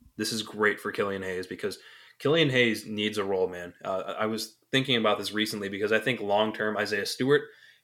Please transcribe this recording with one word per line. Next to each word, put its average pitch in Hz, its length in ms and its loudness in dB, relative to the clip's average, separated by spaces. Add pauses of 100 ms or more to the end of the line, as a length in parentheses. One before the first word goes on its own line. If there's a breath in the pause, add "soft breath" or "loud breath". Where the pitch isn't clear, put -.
(180)
this 110 140 -2
is 110 100 -2
great 104 380 0
for 107 120 -6
Killian 98 300 -2
Hayes 92 240 -6
because 98 320 -8 (400 loud breath)
Killian 151 320 4
Hayes 120 340 2
needs 104 340 -2
a 101 60 0
role, 95 240 2
man. 87 240 -10 (120)
Uh, 95 220 -2
I, 98 60 -6
I 110 140 -2
was 110 300 -6 (160)
thinking 131 240 4
about 110 200 4
this 98 160 -6
recently 107 380 -2
because 101 220 -2
I 110 60 6
think 117 220 -2
long-term 107 560 0
Isaiah 101 300 -2
Stewart 143 360 2 (420 loud breath)